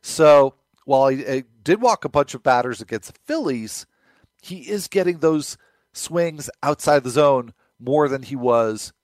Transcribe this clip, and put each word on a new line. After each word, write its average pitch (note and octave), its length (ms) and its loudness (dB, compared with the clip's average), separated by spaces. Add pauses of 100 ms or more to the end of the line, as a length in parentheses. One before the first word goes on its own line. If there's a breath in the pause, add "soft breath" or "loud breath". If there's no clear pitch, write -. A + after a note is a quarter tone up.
So D3 520 4 (300)
while C3+ 240 2
he, C3+ 160 -2
he C3+ 200 -6 (180)
did G3 180 0
walk A#3 240 0
a C#3+ 60 -6
bunch C#3+ 240 -2
of B2 80 -16
batters B2 380 0
against A2 320 -10
the - 140 -20
Phillies, D3 600 -6 (560)
he F#3 260 -16
is G3+ 200 -8
getting F3+ 300 -2
those D#3 380 -2 (360)
swings E3 580 -6 (120)
outside D3 420 0
the B2+ 60 -4
zone C3 440 2 (240)
more C#3+ 300 0
than C3+ 140 -6
he C3+ 140 -12
was A#2 560 0 (120)